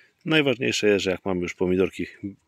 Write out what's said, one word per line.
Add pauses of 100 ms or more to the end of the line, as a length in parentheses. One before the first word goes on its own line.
(240)
Najważniejsze
jest,
że
jak
mamy
już
pomidorki (420)